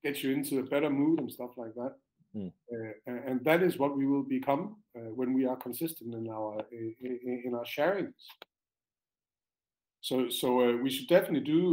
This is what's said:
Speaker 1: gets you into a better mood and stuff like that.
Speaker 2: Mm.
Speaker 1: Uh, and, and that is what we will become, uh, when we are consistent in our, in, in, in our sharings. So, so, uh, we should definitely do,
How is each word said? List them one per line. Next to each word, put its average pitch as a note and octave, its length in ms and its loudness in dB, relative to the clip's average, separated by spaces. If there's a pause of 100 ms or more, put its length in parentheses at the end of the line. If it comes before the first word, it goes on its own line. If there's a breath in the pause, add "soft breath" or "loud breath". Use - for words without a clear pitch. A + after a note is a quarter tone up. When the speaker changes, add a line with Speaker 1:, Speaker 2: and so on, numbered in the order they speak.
Speaker 1:
gets C#3+ 200 -4
you C3+ 80 2
into C#3+ 280 0
a B2 40 -2
better D3 260 0
mood D3 300 4
and B2 120 -6
stuff B2 260 -10
like A2+ 180 -12
that. C3 200 -6 (400)
Speaker 2:
Mm. F#2+ 160 -6 (220)
Speaker 1:
Uh, A2 200 -8 (120)
and, B2 140 -8 (100)
and B2+ 160 0
that E3 160 6
is F3+ 160 4
what C#3+ 180 2
we C3+ 120 2
will C#3 160 2
become, C#3 540 0 (200)
uh, A#2 220 -10
when B2+ 140 0
we C3 120 4
are B2+ 100 0
consistent A#2+ 600 -8
in A2+ 140 -6
our, G#2+ 300 -6 (120)
in, A2+ 300 -8
in, B2 440 -6
in B2 80 -2
our A#2+ 120 -4
sharings. E3 480 0 (1900)
So, B2+ 280 0
so, - 180 -2 (220)
uh, A#2+ 80 4
we C3 120 0
should - 180 -4
definitely E3+ 340 6 (100)
do, D#3+ 100 4 (120)